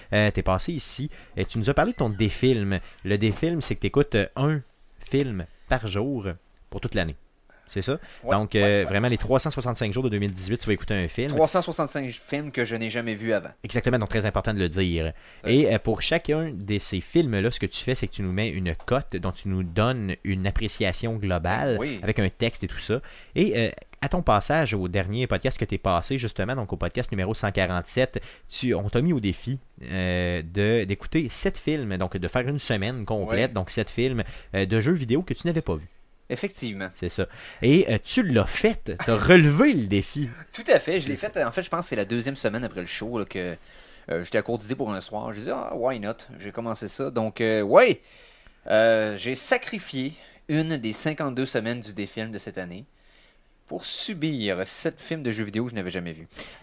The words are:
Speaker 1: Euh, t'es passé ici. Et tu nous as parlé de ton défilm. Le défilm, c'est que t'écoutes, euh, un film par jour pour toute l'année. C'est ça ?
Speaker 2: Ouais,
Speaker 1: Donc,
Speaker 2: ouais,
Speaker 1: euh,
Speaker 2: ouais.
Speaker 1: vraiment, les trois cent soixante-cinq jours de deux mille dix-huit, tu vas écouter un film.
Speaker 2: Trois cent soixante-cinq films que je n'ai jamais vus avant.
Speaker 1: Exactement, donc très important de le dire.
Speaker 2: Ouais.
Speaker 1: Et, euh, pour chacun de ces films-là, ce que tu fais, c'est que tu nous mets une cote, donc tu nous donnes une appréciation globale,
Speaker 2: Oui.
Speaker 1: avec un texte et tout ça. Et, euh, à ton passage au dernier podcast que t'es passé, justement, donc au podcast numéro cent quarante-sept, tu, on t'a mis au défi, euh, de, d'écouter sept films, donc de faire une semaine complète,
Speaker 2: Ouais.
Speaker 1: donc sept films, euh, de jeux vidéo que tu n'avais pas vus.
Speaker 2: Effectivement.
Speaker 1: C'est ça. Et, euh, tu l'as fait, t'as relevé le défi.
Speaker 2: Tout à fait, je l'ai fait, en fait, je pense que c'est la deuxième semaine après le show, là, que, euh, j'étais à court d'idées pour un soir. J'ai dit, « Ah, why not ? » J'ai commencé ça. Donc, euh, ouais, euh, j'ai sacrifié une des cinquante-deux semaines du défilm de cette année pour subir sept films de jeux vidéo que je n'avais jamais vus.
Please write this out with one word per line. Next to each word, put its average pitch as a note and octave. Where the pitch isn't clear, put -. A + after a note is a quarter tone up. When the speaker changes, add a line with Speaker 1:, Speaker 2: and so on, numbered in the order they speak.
Speaker 1:
Euh, G#2
t'es F#2+
passé F#2+
ici. C#3
Et F#2+
tu -
nous G#2+
as C#3
parlé F#3+
de -
ton A#2+
défilm. G2+
Le G2+
défilm, C3+
c'est -
que -
t'écoutes, C#3+
euh, G2+
un C#3+
film B2
par B2
jour G#2
pour -
toute -
l'année. E2+
C'est G2
ça ? C3+
Speaker 2:
Ouais, B2
Speaker 1:
Donc, G#2
Speaker 2:
ouais, G#2
Speaker 1:
euh, G2+
Speaker 2:
ouais. F#2
Speaker 1:
vraiment, G2+
les A2+
trois C3
cent D#3
soixante-cinq A#2+
jours B2
de C3
deux G#2
mille G2+
dix-huit, F#2
tu -
vas G#2+
écouter -
un F2+
film. B2
Speaker 2:
Trois D3+
cent F3+
soixante-cinq D3
films C#3+
que B2
je A2+
n'ai A2+
jamais A#2
vus A2
avant. F#2
Speaker 1:
Exactement, A#2+
donc G#2
très G#2+
important G#2
de G2+
le F2
dire. E2
Speaker 2:
Ouais. A#2
Speaker 1:
Et, B2+
euh, -
pour A2
chacun D#3+
de G2+
ces F#2
films-là, A#2+
ce -
que G2+
tu -
fais, B2+
c'est -
que -
tu -
nous F#2
mets G#2
une F2
cote, -
donc F2+
tu -
nous F#2
donnes G#2
une F#2+
appréciation G#2+
globale, G2+
Speaker 2:
Oui. A#2+
Speaker 1:
avec A2
un F#2+
texte -
et F#2
tout -
ça. B2
Et, D#3+
euh, A2+
à C#3
ton F3+
passage B2
au F#2+
dernier G2
podcast A2+
que A2+
t'es G2
passé, F#2
justement, A#2+
donc A2+
au F#2
podcast F#2+
numéro G2
cent G2+
quarante-sept, F#2
tu, A#2+
on G2
t'a A#2+
mis F3
au C#3
défi, A2
euh, F2+
de, G2+
d'écouter B2
sept -
films, B2
donc F#2
de F2
faire B2+
une C#3+
semaine A2+
complète, A2
Speaker 2:
Ouais. A#2+
Speaker 1:
donc F#2+
sept A2
films, A#2+
euh, F#2+
de A2
jeux C3+
vidéo C#3
que D#3
tu -
n'avais E3
pas F2+
vus. D#2
Speaker 2:
Effectivement. A2
Speaker 1:
C'est F#2
ça. -
Et, D3+
euh, A2
tu -
l'as B2
fait, -
t'as A#2
relevé D#3+
le A#2
défi. G#2
Speaker 2:
Tout A3+
à A3
fait, F3
je C3+
l'ai C#3
fait, G#3
en A#2+
fait, F#3+
je F3
pense E3+
que -
c'est C3
la G#2
deuxième A#2+
semaine A#2+
après F#2+
le F2
show, A#2
là, G2+
que, F2+
euh, E2+
j'étais A2+
à G#2
court A#2
d'idées G#2+
pour B2
un F#2+
soir. A2
J'ai G#2
dit, « -
Ah, -
why A#2+
not ? » G2+
J'ai G2+
commencé A2+
ça. C#3
Donc, A2
euh, A2
ouais, F3
euh, A2
j'ai A#2+
sacrifié D#3+
une D#3
des A2+
cinquante-deux C#3
semaines A#2+
du G#2
défilm G#2
de G#2
cette G2+
année F#2
pour -
subir C#3
sept -
films D#3+
de A#2+
jeux G#2+
vidéo G#2+
que B2
je A#2
n'avais F#2
jamais E2+
vus. D#2+